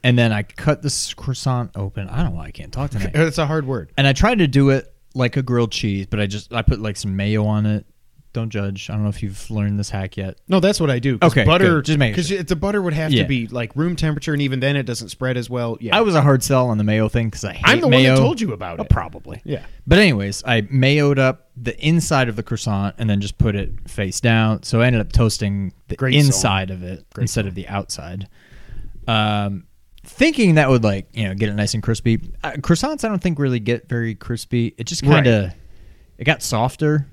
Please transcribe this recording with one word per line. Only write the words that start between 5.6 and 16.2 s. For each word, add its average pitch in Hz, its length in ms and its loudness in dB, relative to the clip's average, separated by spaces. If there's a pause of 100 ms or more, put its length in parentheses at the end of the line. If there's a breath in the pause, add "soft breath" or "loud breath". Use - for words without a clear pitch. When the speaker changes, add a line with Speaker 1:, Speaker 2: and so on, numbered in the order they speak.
Speaker 1:
cheese, 98 360 -4
but 104 120 -4
I 104 80 0
just, 101 260 -10
I 113 100 -2
put, 117 160 2
like, 107 180 -6
some 98 180 -4
mayo 107 300 0
on 107 200 0
it. 107 200 -2 (480)
Don't 113 160 -6
judge. 98 400 -6
I - 40 -8
don't 107 100 -2
know 104 60 2
if - 120 -6
you've 98 300 -8
learned 104 260 -2
this 101 120 -4
hack 95 260 -8
yet. 95 220 -8 (100)
Speaker 2:
No, 185 140 2
that's 196 180 2
what 160 100 0
I 123 100 0
do, 120 180 0
'cause 139 160 6
Speaker 1:
Okay, 127 100 4
Speaker 2:
butter, 175 320 6
Speaker 1:
good. 143 100 0
Just 151 140 2
make 131 160 2
Speaker 2:
'cause 165 140 -2
Speaker 1:
sure. 190 100 -2
Speaker 2:
it, 160 80 -6
the 185 80 0
butter 202 260 -2
would 175 120 -2
have 156 180 -2
to 131 60 4
Speaker 1:
Yeah. 104 60 4
Speaker 2:
be, 123 240 -2
like, 117 280 -8
room 165 220 -2
temperature, 156 340 -2
and 143 100 0
even 131 200 -2
then 139 160 2
it 135 80 -2
doesn't 117 240 -8
spread 127 260 -4
as 120 140 -6
well. 120 320 -4
Yeah. 117 160 0
Speaker 1:
I 220 40 4
was 202 140 2
a 151 60 6